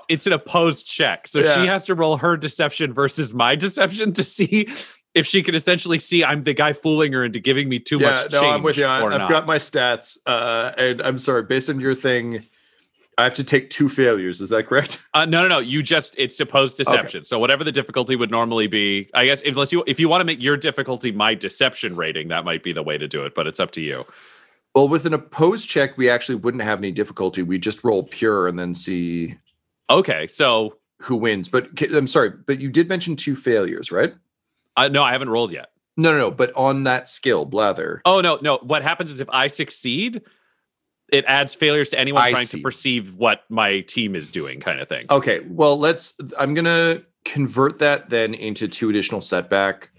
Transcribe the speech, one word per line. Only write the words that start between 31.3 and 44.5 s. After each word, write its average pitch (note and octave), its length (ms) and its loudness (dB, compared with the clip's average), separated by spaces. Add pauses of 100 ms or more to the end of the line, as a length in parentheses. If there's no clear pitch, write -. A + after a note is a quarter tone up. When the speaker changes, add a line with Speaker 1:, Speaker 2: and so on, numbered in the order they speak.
Speaker 2:
But B2+ 260 -2
ca-, D3+ 180 -2
I'm C#3+ 140 2
sorry, B2+ 220 2
but C3 320 -6
you C#3 80 -6
did E3 180 2
mention F3 300 -4
two C#3+ 180 -4
failures, A2 560 0
right? G#2+ 220 0 (640)
Speaker 1:
Uh, C3 100 6
no, C#3+ 160 2
I B2 80 2
haven't C3 180 -2
rolled A2+ 220 0
yet. C2+ 200 -16 (260)
Speaker 2:
No, D#3+ 160 6
no, D3+ 60 2
no. A2 120 2
But B2+ 240 0
on C3+ 300 0
that B2+ 240 0
skill, G2+ 340 0
blather. F2 640 -2
Speaker 1:
Oh, F#3 160 4
no, E3+ 200 0
no. C#3 220 0
What C#3+ 180 -2
happens D#3+ 300 -2
is C3 80 -10
if C3+ 100 -8
I C3 200 2
succeed, E3 720 -4 (920)
it C3+ 160 4
adds C3+ 260 2
failures D3 360 2
to - 100 -4
anyone C3 220 2
Speaker 2:
I B2 100 4
Speaker 1:
trying B2 140 2
Speaker 2:
see. - 140 -6
Speaker 1:
to - 40 -8
perceive A#2 520 -4
what G#2+ 340 0
my G2+ 320 0
team G#2 340 -4
is D2 160 -10
doing, C#2 300 -8